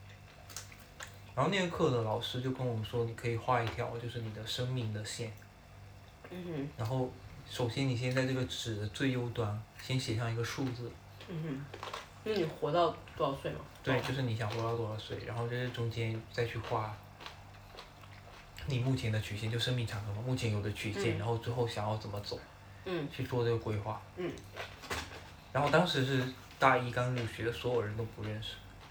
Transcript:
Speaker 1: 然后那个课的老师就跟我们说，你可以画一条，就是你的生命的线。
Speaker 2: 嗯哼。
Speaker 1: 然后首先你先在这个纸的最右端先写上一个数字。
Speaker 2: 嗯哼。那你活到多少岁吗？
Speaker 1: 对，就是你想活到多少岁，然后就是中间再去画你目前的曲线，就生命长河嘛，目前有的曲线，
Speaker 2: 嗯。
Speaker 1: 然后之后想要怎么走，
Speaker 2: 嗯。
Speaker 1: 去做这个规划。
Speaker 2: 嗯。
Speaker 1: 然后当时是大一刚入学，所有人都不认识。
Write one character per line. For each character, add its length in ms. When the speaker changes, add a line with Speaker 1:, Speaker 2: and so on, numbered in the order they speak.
Speaker 1:
然 120
后 40
那 120
个 80
课 200
的 120
老 180
师 220
就 100
跟 160
我 80
们 80
说， 220
你 80
可 160
以 80
画 240
一 80
条， 300
就 100
是 100
你 140
的 120
生 280
命 200
的 120
线。 260
Speaker 2:
嗯 140
哼。 320
Speaker 1:
然 100
后 240
首 200
先 180
你 80
先 180
在 120
这 80
个 100
纸 380
的 80
最 240
右 160
端 340
先 160
写 200
上 120
一 60
个 80
数 280
字。 200
Speaker 2:
嗯 140
哼。 360
那 80
你 100
活 260
到 240
多 100
少 160
岁 100
吗？ 80
Speaker 1:
对， 200
就 120
是 100
你 120
想 140
活 120
到 140
多 140
少 80
岁， 280
然 80
后 140
就 80
是 140
中 200
间 320
再 120
去 120
画 360
你 140
目 140
前 160
的 120
曲 160
线， 120
就 80
生 160
命 140
长 160
河 80
嘛， 160
目 80
前 160
有 100
的 120
曲 180
线， 240
Speaker 2:
嗯。 40
Speaker 1:
然 60
后 120
之 120
后 160
想 220
要 80
怎 140
么 100
走， 180
Speaker 2:
嗯。 260
Speaker 1:
去 140
做 220
这 40
个 80
规 200
划。 240
Speaker 2:
嗯。 120
Speaker 1:
然 100
后 60
当 180
时 180
是 160
大 180
一 140
刚 240
入 100
学， 280
所 200
有 80
人 140
都 80
不 200
认 200
识。 120